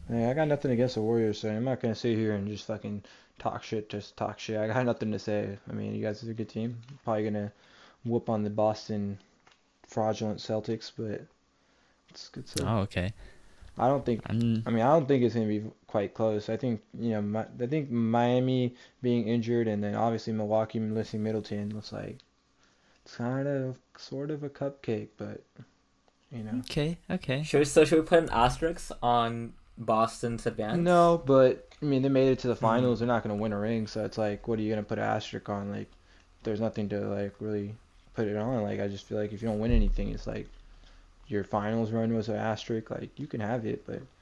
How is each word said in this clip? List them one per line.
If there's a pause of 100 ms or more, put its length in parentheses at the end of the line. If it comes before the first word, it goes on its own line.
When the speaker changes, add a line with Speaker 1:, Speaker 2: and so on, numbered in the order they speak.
Speaker 1:
Yeah,
I
got
nothing
against
the
Warriors,
so
I'm
not
gonna
sit
here
and
just
fucking (360)
talk
shit,
just
talk
shit.
I
got
nothing
to
say. (120)
I
mean,
you
guys
are
a
good
team. (280)
Probably
gonna (520)
whoop
on
the
Boston (680)
fraudulent
Celtics,
but (880)
it's
good
stuff.
Speaker 2:
Oh,
okay. (640)
Speaker 1:
I
don't
think,
Speaker 2:
I'm
Speaker 1:
I
mean,
I
don't
think
it's
gonna
be (240)
quite
close.
I
think, (180)
you
know,
Mi-,
I
think
Miami (260)
being
injured
and
then
obviously
Milwaukee
missing
Middleton
looks
like (880)
it's
kind
of, (180)
sort
of
a
cupcake, (100)
but, (920)
you
know. (100)
Speaker 2:
Okay, (120)
okay.
Speaker 3:
Should
we,
so
should
we
put
an
asterisk (100)
on (240)
Boston's
advance?
Speaker 1:
No,
but, (140)
I
mean,
they
made
it
to
the
Speaker 3:
Hmm.
Speaker 1:
finals.
They're
not
gonna
win
a
ring,
so
it's
like,
what
are
you
gonna
put
an
asterisk
on?
Like, (540)
there's
nothing
to,
like,
really (400)
put
it
on.
Like,
I
just
feel
like
if
you
don't
win
anything,
it's
like (800)
your
finals
run
was
an
asterisk.
Like,
you
can
have
it,
but (180)